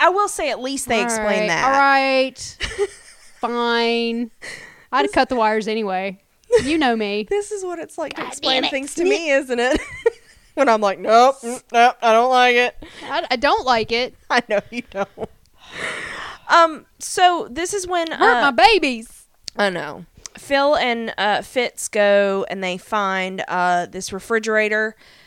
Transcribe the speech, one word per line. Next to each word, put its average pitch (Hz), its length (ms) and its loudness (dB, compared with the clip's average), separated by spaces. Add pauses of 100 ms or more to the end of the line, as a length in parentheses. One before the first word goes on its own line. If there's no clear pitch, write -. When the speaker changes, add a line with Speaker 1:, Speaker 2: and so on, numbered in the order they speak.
Speaker 1:
I - 20 4
will 392 180 2
say, 320 240 -4
at 202 100 -6
least 269 260 -8
they 233 120 0
Speaker 2:
All 240 60 0
Speaker 1:
explained 214 360 0
Speaker 2:
right. 214 60 0
Speaker 1:
that. 160 180 0
Speaker 2:
All 269 140 4
right. 269 800 2
Speaker 1:
<laughs> - 800 -8
Speaker 2:
Fine. 233 920 -2 (600)
I'd 247 60 0
have 285 100 2
Speaker 1:
This - 60 -10
Speaker 2:
cut 262 160 2
the 262 60 -2
wires 220 320 0
anyway. 196 540 -4 (420)
You 311 140 0
know 254 180 2
me. 208 320 -2
Speaker 1:
<laughs> - 20 -8
This 403 220 -2
is 392 120 -8
what 349 160 -8
it's - 180 -16
like 311 180 -6
to - 60 -8
Speaker 2:
God - 60 -10
Speaker 1:
explain 262 340 -2
Speaker 2:
damn - 40 -2
it. - 60 -4
Speaker 1:
things 277 240 -6
to 339 80 -2
me, 339 280 0
isn't 262 280 0
it? 254 260 0
<laughs> 1077 40 -16 (640)
When 269 140 2
I'm 220 140 4
like, 196 180 0
"Nope, 233 420 6
mm, 240 300 -8
nope, 233 300 6
I 233 100 4
don't 233 180 4
like 247 280 4
it." 247 180 2 (280)
Speaker 2:
I, 311 280 -4
I 254 60 0
don't 302 280 0
like 233 280 2
it. 240 200 -2 (100)
Speaker 1:
<laughs> - 60 -12
I 240 200 0
know 208 100 0 (100)
you 240 120 -8 (100)
don't. - 380 -8 (1200)
Um, 330 360 4 (140)
so 359 500 0
this 330 240 -6
is 381 140 -6
when, 339 240 -2
Speaker 2:
Hurt - 260 2
Speaker 1:
uh, 233 40 0
Speaker 2:
my 277 100 2
babies. 285 760 -2 (280)
Speaker 1:
I 208 140 -2
know. 160 360 -10 (320)
Phil 277 380 0
and, 233 420 -2
uh, 196 240 -2
Fitz - 460 -6
go 202 600 2
and 190 120 -8
they 185 160 -6
find, 190 680 -4
uh, 180 380 0
this - 260 -12
refrigerator. 214 840 -2 (300)